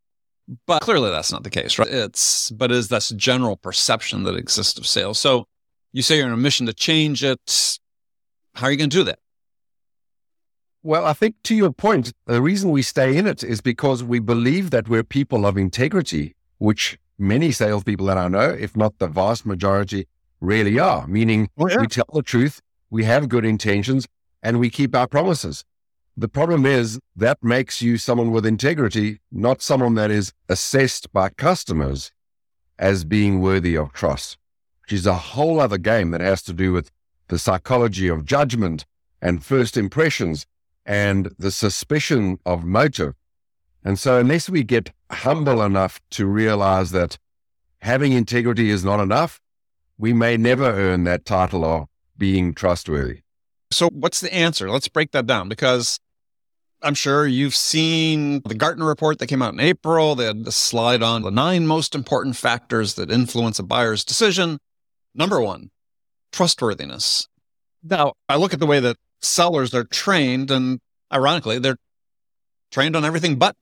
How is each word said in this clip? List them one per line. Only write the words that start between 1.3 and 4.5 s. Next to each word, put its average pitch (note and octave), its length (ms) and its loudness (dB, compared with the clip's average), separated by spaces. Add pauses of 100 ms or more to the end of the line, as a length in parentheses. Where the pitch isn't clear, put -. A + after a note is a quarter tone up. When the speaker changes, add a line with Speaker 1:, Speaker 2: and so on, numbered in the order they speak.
Speaker 1:
not - 100 -8
the G2 80 -10
case, - 260 -2
right? - 120 2
It's, - 640 -2
but A#2 180 -2
is A#2+ 160 0
this A2 220 -2
general A#2+ 480 0
perception - 640 -4
that F#2 140 -2
exists F#2+ 420 -2